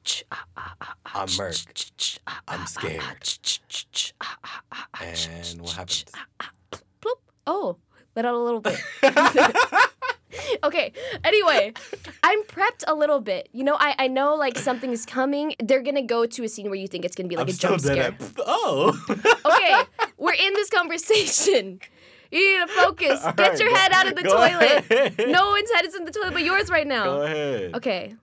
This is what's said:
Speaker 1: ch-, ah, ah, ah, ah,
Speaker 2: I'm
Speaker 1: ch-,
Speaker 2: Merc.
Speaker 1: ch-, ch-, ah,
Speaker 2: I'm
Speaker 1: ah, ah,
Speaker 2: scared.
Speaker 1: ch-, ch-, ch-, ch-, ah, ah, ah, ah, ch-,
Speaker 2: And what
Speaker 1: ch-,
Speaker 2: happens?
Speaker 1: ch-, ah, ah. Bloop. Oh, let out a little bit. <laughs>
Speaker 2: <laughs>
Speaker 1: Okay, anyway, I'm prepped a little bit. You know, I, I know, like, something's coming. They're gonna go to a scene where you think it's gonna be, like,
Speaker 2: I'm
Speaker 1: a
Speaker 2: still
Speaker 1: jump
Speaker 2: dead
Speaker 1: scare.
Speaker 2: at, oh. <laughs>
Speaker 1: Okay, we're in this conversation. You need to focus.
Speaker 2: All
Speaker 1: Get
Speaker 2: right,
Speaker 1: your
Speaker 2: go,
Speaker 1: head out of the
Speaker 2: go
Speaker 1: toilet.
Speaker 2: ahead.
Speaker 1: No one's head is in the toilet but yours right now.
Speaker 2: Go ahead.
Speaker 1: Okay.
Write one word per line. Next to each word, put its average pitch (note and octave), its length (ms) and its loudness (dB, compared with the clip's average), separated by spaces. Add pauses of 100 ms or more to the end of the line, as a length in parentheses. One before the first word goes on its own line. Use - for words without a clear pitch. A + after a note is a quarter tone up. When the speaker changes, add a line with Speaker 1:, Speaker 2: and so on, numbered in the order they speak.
Speaker 1:
ch-, - 300 -6
ah, - 120 -12 (120)
ah, - 240 -14
ah, - 140 -16 (120)
ah, - 160 -8
Speaker 2:
I'm F#2+ 60 -8
Speaker 1:
ch-, F#2+ 100 -2
Speaker 2:
Merc. F#2+ 140 -6 (220)
Speaker 1:
ch-, - 220 -10
ch-, - 300 -6
ah, - 220 -14
Speaker 2:
I'm - 120 -8
Speaker 1:
ah, - 20 -12
ah, E2+ 40 -12
Speaker 2:
scared. D#2 360 -8 (200)
Speaker 1:
ch-, - 200 -6
ch-, - 260 -4
ch-, - 240 -10
ch-, - 280 -6
ah, - 240 -12
ah, - 180 -16 (100)
ah, - 220 -14
ah, - 100 -14 (100)
ch-, E2 140 -6
Speaker 2:
And E2+ 320 -14
what E2+ 100 -10
Speaker 1:
ch-, F2 60 -10
Speaker 2:
happens? - 280 -8
Speaker 1:
ch-, - 20 -20 (100)
ah, - 100 -18 (140)
ah. - 100 -12 (500)
Bloop. A#4+ 200 -6 (260)
Oh, C#4 300 -4 (380)
let A3+ 120 -2
out A#3+ 80 -2
a A#3+ 40 -2
little A#3+ 220 -4
bit. G#3+ 180 -4 (240)
<laughs> - 0 -
Speaker 2:
<laughs> D4 600 6 (1000)
Speaker 1:
Okay, D4+ 280 0 (320)
anyway, D4+ 480 4 (500)
I'm G#4 220 4
prepped G4+ 420 -2
a D#4 80 0
little D4 260 2
bit. G3+ 320 -6
You B3 120 -6
know, C#4+ 140 2
I, C#4+ 200 2
I C4+ 100 2
know, C4+ 260 0
like, C4+ 220 -2
something's B3 480 -4
coming. C#4+ 580 -2
They're C4 200 2
gonna C#4 200 -2
go A#3 220 0
to A#3 200 -4
a A3 40 -6
scene G#3+ 180 -8
where G3 120 -6
you G3 100 -10
think F3 160 -8
it's F3 120 -8
gonna F3+ 120 -6
be, F3 80 -6
like, E3 80 -2
Speaker 2:
I'm C#3 60 -4
Speaker 1:
a - 20 -2
Speaker 2:
still F3+ 240 0
Speaker 1:
jump C#3+ 60 -2
Speaker 2:
dead C3+ 360 0
Speaker 1:
scare. G2+ 100 -14
Speaker 2:
at, - 40 -18 (140)
oh. G3 520 0 (100)
<laughs> - 360 2
Speaker 1:
Okay, F#4+ 720 4
we're - 160 0
in G4 220 0
this G4 160 -2
conversation. E4 1120 0 (500)
You F#4+ 300 4
need E4+ 60 0
to F4+ 80 -8
focus. F4 500 2
Speaker 2:
All - 80 0
Speaker 1:
Get - 180 4
Speaker 2:
right, - 100 0
Speaker 1:
your A4 100 2
Speaker 2:
go, A#4+ 60 4
Speaker 1:
head F#4+ 160 4
out F#4+ 140 6
of F#4 100 -2
the F4 60 -4
Speaker 2:
go - 140 2
Speaker 1:
toilet. C#4+ 540 6
Speaker 2:
ahead. A#3 240 2 (140)
Speaker 1:
No F#4 220 4
one's G#4 200 0
head F4 140 2
is E4+ 100 -8
in F4+ 100 -10
the E4 60 -10
toilet F#4+ 220 -4
but F4 120 -2
yours F#4+ 260 0
right D#4 160 2
now. B3 180 -2
Speaker 2:
Go D3 180 0
ahead. C#3+ 540 -4
Speaker 1:
Okay. G#3+ 460 -6